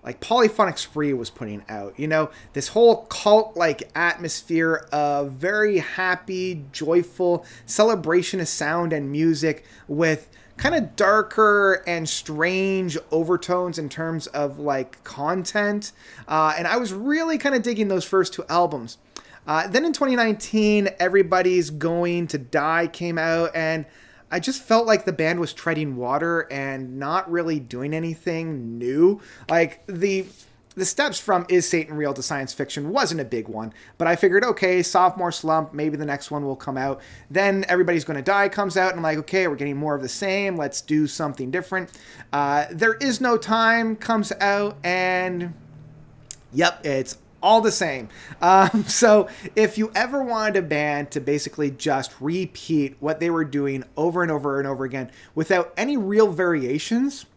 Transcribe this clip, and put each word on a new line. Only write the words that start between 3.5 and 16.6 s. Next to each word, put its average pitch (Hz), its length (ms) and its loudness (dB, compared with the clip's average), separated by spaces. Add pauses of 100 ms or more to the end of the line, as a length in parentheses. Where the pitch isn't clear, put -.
atmosphere 165 960 0
of 143 420 0
very 202 460 2
happy, 185 960 -4
joyful 175 720 0 (220)
celebration 180 720 2
of 160 80 -4
sound 165 440 -2
and 143 200 -4
music 156 520 0 (220)
with 156 420 0 (280)
kinda 311 240 0
darker 208 1040 2
and 165 240 -4
strange 185 880 -2 (140)
overtones 175 680 0
in 151 120 -6
terms 160 400 -6
of, 143 280 -4
like, 139 460 -4
content. 196 880 -2 (380)
Uh, 156 280 4
and 170 120 -2